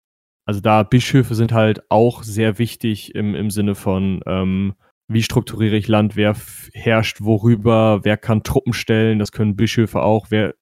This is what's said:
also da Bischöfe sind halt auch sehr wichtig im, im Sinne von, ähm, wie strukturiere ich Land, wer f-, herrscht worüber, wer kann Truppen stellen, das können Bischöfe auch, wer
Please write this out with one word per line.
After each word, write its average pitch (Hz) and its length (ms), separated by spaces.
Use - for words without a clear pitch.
also 101 160
da 107 220
Bischöfe 123 520
sind 113 180
halt 110 380
auch 117 320
sehr 110 360
wichtig 113 560
im, 104 200
im 101 160
Sinne 101 240
von, 95 520
ähm, 95 480
wie 113 140
strukturiere 110 540
ich 104 120
Land, 107 280
wer 107 140
f-, - 440
herrscht 110 480
worüber, 110 800
wer 104 160
kann 110 240
Truppen - 320
stellen, 110 440
das 104 140
können 107 240
Bischöfe 110 460
auch, 107 280
wer 107 320